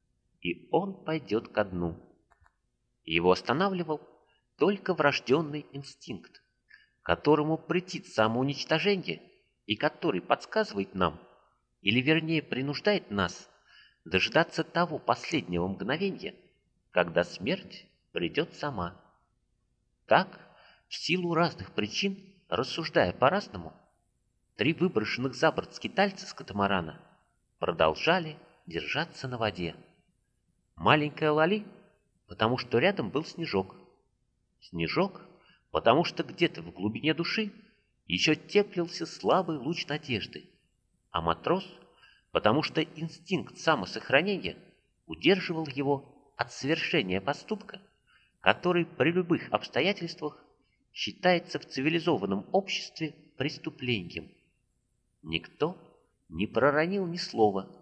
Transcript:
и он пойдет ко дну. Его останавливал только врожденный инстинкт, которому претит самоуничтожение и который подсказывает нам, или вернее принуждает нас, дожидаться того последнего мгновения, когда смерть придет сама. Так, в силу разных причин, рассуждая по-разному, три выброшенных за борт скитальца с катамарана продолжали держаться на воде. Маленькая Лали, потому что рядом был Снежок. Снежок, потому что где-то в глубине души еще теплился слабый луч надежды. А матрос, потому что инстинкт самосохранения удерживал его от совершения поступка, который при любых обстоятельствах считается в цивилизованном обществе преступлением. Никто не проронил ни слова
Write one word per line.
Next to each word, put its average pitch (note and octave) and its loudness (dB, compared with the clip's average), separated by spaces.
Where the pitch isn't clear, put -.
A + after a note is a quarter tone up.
и - -6
он F#3+ -2
пойдет C#3 -4
ко G#2 0
дну. F2 -4
Его E2+ 4
останавливал D#3 0
только F#3 2
врожденный D3 2
инстинкт, - -14
которому D3+ 2
претит E3 -4
самоуничтожение C#3 0
и G#2 -2
который D#3 0
подсказывает - -2
нам, E2 2
или G#2+ 2
вернее D#3 2
принуждает D3 -2
нас, G2+ -2
дожидаться G#2+ 2
того E3 -2
последнего F2+ -2
мгновения, G#2+ -4
когда F2 2
смерть - -6
придет E3 -2
сама. F#2+ -6
Так, - 2
в - -14
силу F3 -2
разных D#3+ 0
причин, F#3+ -4
рассуждая C3 0
по-разному, B2+ 0
три C#3 2
выброшенных C3 -2
за D#3 2
борт - -6
скитальца - -2
с - -14
катамарана F#2+ -2
продолжали D3+ 2
держаться D3+ -6
на B2 -8
воде. F2+ -2
Маленькая D3 4
Лали, F3 2
потому A#2 0
что - 0
рядом D#3+ 2
был C#3+ -2
Снежок. - -4
Снежок, F2 -4
потому A#2 4
что - -6
где-то - -2
в E2 -14
глубине A2+ -2
души G3 -4
еще G2 0
теплился F3 -2
слабый D#3+ 0
луч C#3 -6
надежды. - -6
А E2+ -2
матрос, G#2 0
потому G#2+ 4
что D#3 -2
инстинкт - -6
самосохранения C3+ 0
удерживал D#3+ 2
его C3+ -4
от - -4
совершения C3 -2
поступка, - -6
который E3+ 4
при D3+ 2
любых F3 0
обстоятельствах D#3+ -4
считается E3+ 0
в - -12
цивилизованном C3 0
обществе - -2
преступлением. A#2+ -4
Никто G#2+ -2
не E2+ -2
проронил E3 2
ни E3+ -4
слова G#2+ 2